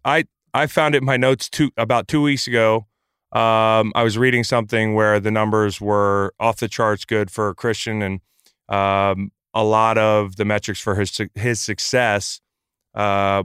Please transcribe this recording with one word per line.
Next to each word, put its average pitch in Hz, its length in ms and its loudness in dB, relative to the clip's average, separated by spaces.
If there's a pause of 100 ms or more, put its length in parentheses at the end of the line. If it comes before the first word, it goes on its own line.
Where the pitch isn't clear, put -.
I, 151 180 0 (300)
I 147 140 0
found 151 280 0
it 139 40 4
in 131 60 -4
my 135 120 2
notes 131 320 0
two, 147 260 -2
about 113 320 0
two 151 140 0
weeks 143 260 -2
ago. 110 400 2 (460)
Um, 110 600 2
I 117 100 0
was 113 140 0
reading 123 280 2
something 110 480 -2
where 107 260 4
the 107 120 -2
numbers 107 500 0
were 101 580 0
off 113 180 0
the 110 120 -4
charts 107 340 -2
good 104 260 -2
for 104 240 -4
Christian, 110 480 -4
and, 95 200 -4 (520)
um, 98 600 0 (200)
a 110 120 0
lot 110 320 2
of 107 400 2
the 104 80 -2
metrics 104 340 -4
for 101 160 -2
his 101 160 -2
su-, 101 240 -6
his 113 240 -4
success, 107 800 -2 (560)
uh, 98 500 0